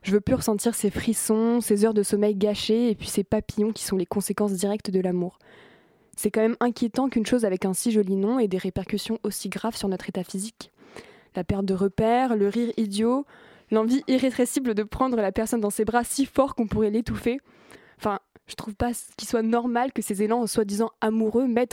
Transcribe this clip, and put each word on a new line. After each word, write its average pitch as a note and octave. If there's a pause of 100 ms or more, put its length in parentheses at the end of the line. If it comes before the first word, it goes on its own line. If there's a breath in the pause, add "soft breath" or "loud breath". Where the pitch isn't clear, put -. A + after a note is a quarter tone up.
Je F#3+
veux G#3
plus B3+
ressentir A3+
ces -
frissons, A3+
ces G#3
heures A3+
de G#3
sommeil G#3
gâchées G#3+
et G#3+
puis -
ces G3+
papillons G#3+
qui -
sont -
les F3
conséquences G3+
directes G3+
de F#3
l'amour. F3+ (800 loud breath)
C'est -
quand A3
même A3+
inquiétant B3
qu'une A3+
chose A#3+
avec F#3
un F#3+
si G#3
joli G3
nom G#3
ait A3+
des F#3
répercussions G3
aussi G#3
graves G#3+
sur G3+
notre F#3
état F#3
physique. - (640 loud breath)
La F#3
perte G3
de F#3+
repères, A3
le G3+
rire A3+
idiot, A3+ (460 loud breath)
l'envie A3
irrépressible B3+
de G#3
prendre B3+
la G3+
personne A3
dans G#3
ses G#3+
bras A#3+
si C4+
fort -
qu'on A#3
pourrait G#3+
l'étouffer. A#3 (580 loud breath)
Enfin, G3+ (280)
je -
trouve -
pas A#3+
ce - (120)
qui -
soit A3+
normal A#3+
que A3+
ces G3+
élans A3+
soi-disant G#3 (100)
amoureux A3
mettent A#3+